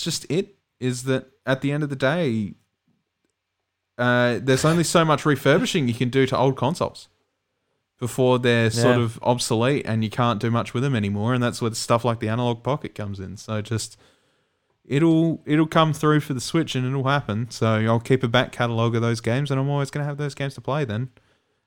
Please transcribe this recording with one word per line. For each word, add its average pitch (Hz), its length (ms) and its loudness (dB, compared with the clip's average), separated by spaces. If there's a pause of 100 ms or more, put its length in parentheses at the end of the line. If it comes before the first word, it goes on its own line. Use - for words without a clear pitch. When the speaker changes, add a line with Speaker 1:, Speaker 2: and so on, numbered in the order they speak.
Speaker 1:
just - 260 -6
it, 185 260 -2 (220)
is 127 260 -4
that 131 220 -2 (200)
at 131 160 0
the 143 100 0
end 151 120 -2
of 139 40 -4
the 139 80 -6
day, 131 560 0 (1400)
uh, 123 460 2
there's 131 220 2
only 165 200 4
so 165 220 4
much 151 180 0
refurbishing 147 640 2
you 117 60 0
can 123 160 -2
do 131 160 4
to 120 100 -2
old 131 200 2
consoles - 520 -4 (880)
before 127 400 2
they're 117 320 4
sort 117 280 4
Speaker 2:
Yeah. 117 60 2
Speaker 1:
of 113 180 -6
obsolete 123 640 0
and 113 180 -2
you 104 60 -4
can't 120 280 0
do 113 120 -2
much 113 240 -2
with 120 80 -2
them 139 120 0
anymore. 104 380 -2
And 123 100 0
that's 120 200 -2
where 113 100 -2
stuff 117 320 0
like 117 160 -2
the 110 80 -4
Analog 117 340 -2
Pocket 143 320 -6
comes 101 260 -8
in. 92 180 -12
So 107 240 -6
just, - 340 -6 (880)
it'll, 160 640 2
it'll 156 200 2
come 160 260 4
through 151 280 2
for 147 140 -4
the 123 60 -4
Switch - 340 -2
and 127 120 -2
it'll 135 220 -2
happen. 120 420 -2
So - 160 -2
I'll 113 320 2
keep 127 240 2
a 127 60 0
back 123 240 2
catalogue 117 420 0
of 113 80 0
those 117 180 -2
games 135 300 -2
and 135 80 0
I'm 135 100 -2
always 143 220 -2
gonna 147 140 -6
have 143 140 -8
those 147 160 -6
games 139 200 -6
to 127 60 -14
play 143 240 -2
then. 117 260 -4 (560)